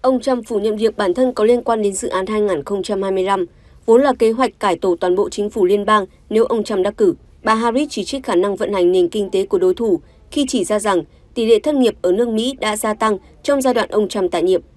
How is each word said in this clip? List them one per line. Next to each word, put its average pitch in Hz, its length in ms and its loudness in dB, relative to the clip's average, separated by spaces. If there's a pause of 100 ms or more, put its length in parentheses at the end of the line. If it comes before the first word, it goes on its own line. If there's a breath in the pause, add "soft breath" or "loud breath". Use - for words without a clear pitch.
Ông 254 200 2
Trump 247 260 -2
phủ 214 140 -2
nhận 214 160 -2
việc 214 200 0
bản 190 180 0
thân 254 180 2
có 220 120 0
liên 240 180 4
quan 226 200 0
đến 202 100 0
dự 190 160 -6
án 190 180 -4
hai 214 140 -2
nghìn 185 240 0
không 202 180 -4
trăm 196 200 -4
hai 196 100 -2
mươi 185 120 0
lăm, 190 220 -2 (400 soft breath)
vốn 233 160 6
là 285 160 2
kế 226 120 4
hoạch 226 300 -2
cải 170 160 0
tổ 180 240 0
toàn 180 160 0
bộ 202 140 0
chính 208 200 -4
phủ 208 140 -2
liên 202 200 2
bang 208 220 2 (240 soft breath)
nếu 220 140 2
ông 220 200 -2
Trump 196 200 -2
đắc 208 120 -4
cử. 208 180 2 (280)
Bà 220 120 2
Harris 240 360 0
chỉ 196 140 -6
trích 269 200 -8
khả 214 100 -2
năng 190 220 0
vận 208 160 -4
hành 180 200 2
nền 180 160 4
kinh 202 220 -4
tế 196 160 0
của 196 120 0
đối 185 160 2
thủ 196 260 0 (300 soft breath)
khi 285 180 -2
chỉ 208 160 -2
ra 214 140 -2
rằng 196 240 0 (320 soft breath)
tỷ 226 120 -2
lệ 220 120 6
thất 302 160 -2
nghiệp 247 280 2
ở 180 100 2
nước 233 160 0
Mỹ 233 320 -4
đã 214 160 -4
gia 214 180 -4
tăng 214 240 0 (240 soft breath)
trong 285 200 0
giai 254 120 2
đoạn 226 160 -2
ông 208 180 0
Trump 185 220 -2
tại 165 120 -2
nhiệm. 185 180 2 (160)